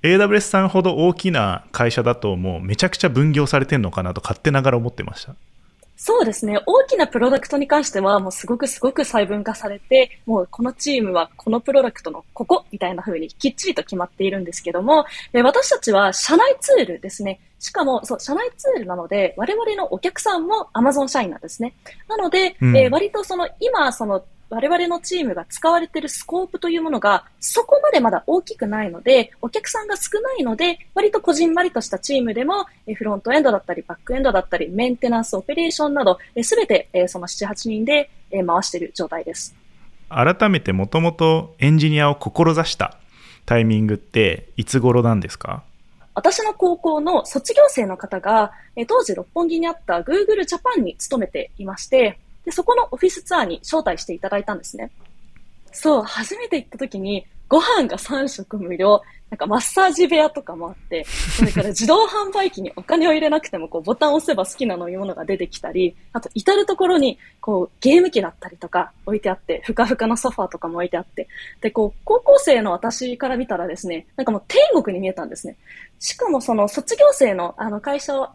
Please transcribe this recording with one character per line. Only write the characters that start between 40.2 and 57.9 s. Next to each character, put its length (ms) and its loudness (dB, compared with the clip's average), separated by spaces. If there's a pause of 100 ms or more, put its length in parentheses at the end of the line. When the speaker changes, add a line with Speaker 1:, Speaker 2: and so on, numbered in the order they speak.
Speaker 1:
め 120 2
て、 120 -4
も 140 0
と 140 0
も 100 2
と 480 2
エ 100 4
ン 100 6
ジ 120 4
ニ 100 2
ア 100 4
を 40 0
志 560 2
し 60 -6
た 200 -4 (500)
タ 120 4
イ 60 4
ミ 160 2
ン 80 2
グ 60 2
っ 40 -6
て 580 0
い 80 -2
つ 140 0
頃 240 4
な 120 4
ん 40 2
で 100 -4
す 80 -14
か？ 280 -10 (500)
Speaker 2:
私 300 2
の 80 -2
高 240 2
校 240 0
の 240 0
卒 300 -6
業 140 8
生 180 0
の 100 -6
方 220 -10
が、 320 2 (240)
え 80 -6
ー、 40 -6
当 180 2
時 100 -2
六 180 -8
本 160 0
木 120 -2
に 80 0
あ 20 -2
っ 160 -8
た 140 0
Google 400 0
Japan 420 -2
に 140 -6
勤 240 -4
め 80 -4
て 300 -8
い 60 -12
ま 120 -10
し 100 -14
て、 320 2 (260)
で、 60 -6
そ 140 -4
こ 100 4
の 160 0
オ 60 -8
フ 100 0
ィ 40 6
ス 120 -12
ツ 140 -2
ア 60 2
ー 20 0
に 180 -6
招 240 -2
待 160 -4
し 20 -12
て 100 -8
い 40 -12
た 100 -8
だ 100 -2
い 40 -4
た 100 -8
ん 60 -8
で 60 -16
す 120 -16
ね。 140 -12 (840)
そ 280 2
う、 20 -4
初 340 -8
め 120 -10
て 80 -2
行 100 -6
っ 20 -20
た 100 -18
時 200 -10
に、 280 -6 (220)
ご 120 6
飯 260 2
が 120 -6